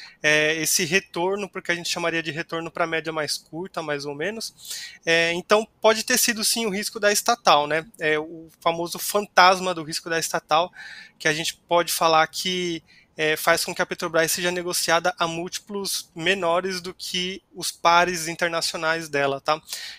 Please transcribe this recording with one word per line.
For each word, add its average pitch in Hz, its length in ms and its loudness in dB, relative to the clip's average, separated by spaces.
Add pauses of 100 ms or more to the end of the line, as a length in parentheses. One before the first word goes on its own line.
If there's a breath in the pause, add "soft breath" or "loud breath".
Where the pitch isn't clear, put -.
(220 loud breath)
é, 151 340 4
esse 160 280 0
retorno, 190 640 -2
porque - 240 -8
a 175 40 0
gente 170 120 -8
chamaria 165 340 -2
de 160 100 -6
retorno 165 380 -6
pra 170 160 -2
média 160 280 -4
mais 151 240 -4
curta, 175 440 -10
mais 147 220 -4
ou 147 100 -8
menos, 190 400 -8 (520 loud breath)
é, 165 300 4
então 208 300 4 (140)
pode 220 240 4
ter 247 140 0
sido 220 260 0
sim 226 220 0
o 214 40 0
risco 202 300 -6
da 202 140 4
estatal, 147 520 4
né, 156 220 -2 (100)
é, 156 220 2
o 160 300 -12 (100)
famoso 170 400 -2
fantasma 185 720 4
do 165 80 -6
risco 160 280 -10
da 165 100 0
estatal, 165 500 0 (480 loud breath)
que - 120 -2
a 151 40 2
gente 160 220 -4
pode 170 380 0
falar 160 340 4
que, 180 560 -6 (340 soft breath)
é, 156 200 0
faz 170 260 2
com 180 100 -6
que 175 80 -4
a 175 40 2
Petrobras 165 440 -2
seja 175 220 0
negociada 175 640 0
a 180 80 0
múltiplos 180 880 -6
menores 180 680 0
do 180 120 -12
que 180 480 -6 (140)
os 180 160 -6
pares 170 560 4
internacionais 165 800 -2
dela, 139 320 0
tá? 156 220 0 (380 loud breath)